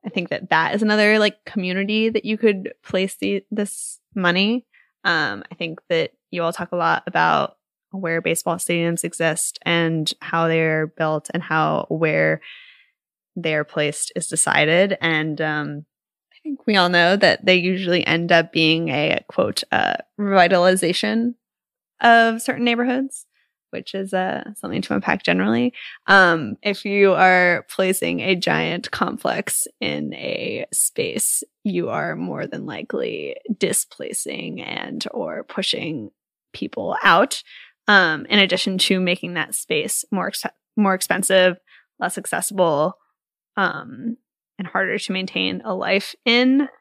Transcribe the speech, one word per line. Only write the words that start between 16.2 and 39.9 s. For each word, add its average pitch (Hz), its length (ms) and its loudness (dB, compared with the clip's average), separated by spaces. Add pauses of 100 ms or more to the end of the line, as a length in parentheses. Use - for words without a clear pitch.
I - 80 -20
think 294 240 -10
we 208 120 2
all 175 120 4
know 175 260 6
that 190 300 4
they 185 100 6
usually 180 520 0
end 170 240 0
up 165 200 4
being 160 380 2
a, 147 380 0
quote, - 440 -2
uh, - 240 2 (240)
revitalization 190 1160 2 (640)
of 233 420 6
certain - 220 -2
neighborhoods, 247 640 0 (460)
which 185 220 -12
is, 196 200 -6
uh, 185 300 -2 (120)
something - 260 -6
to - 120 -2
unpack 196 300 0
generally. 220 500 2 (340)
Um, 170 540 6
if 202 240 -4
you 202 280 4
are 180 560 4
placing 180 520 -2
a 190 140 0
giant 165 560 -2
complex - 760 -4 (140)
in 73 320 -6
a - 580 -8
space, - 720 -4 (200)
you 175 260 -2
are 151 260 -4
more 170 320 -8
than - 180 -12
likely - 720 -8 (220)
displacing - 1040 -6
and - 500 -10
or 82 320 -8
pushing 156 680 -6 (420)
people - 500 -6
out, 196 400 4 (460)
um, 175 380 4
in 208 120 4
addition 185 380 0
to 185 240 2
making 175 320 -2
that 160 200 -6
space - 580 -4